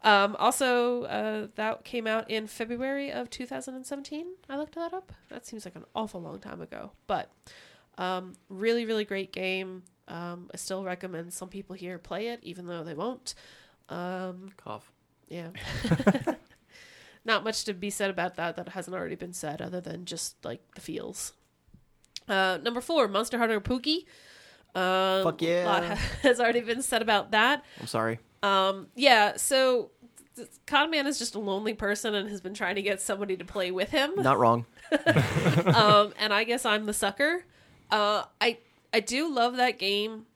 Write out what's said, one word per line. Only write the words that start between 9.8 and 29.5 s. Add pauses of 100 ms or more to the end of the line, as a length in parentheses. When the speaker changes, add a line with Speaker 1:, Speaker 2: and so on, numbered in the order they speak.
Speaker 1:
Um,
I
still
recommend
some
people
here
play
it,
even
though
they
won't. (540)
Um,
Speaker 2:
Cough. (360)
Speaker 1:
yeah. (360)
<laughs> (920)
Not
much
to
be
said
about
that
that
hasn't
already
been
said,
other
than
just,
like, (140)
the
feels. (960)
Uh,
number
four,
Monster
Hunter
Pookie. (680)
Um,
Speaker 2:
Fuck
yeah.
Speaker 1:
a
lot
<laughs>
has
already
been
said
about
that. (160)
Speaker 2:
I'm
sorry. (240)
Speaker 1:
Um,
yeah,
so (460)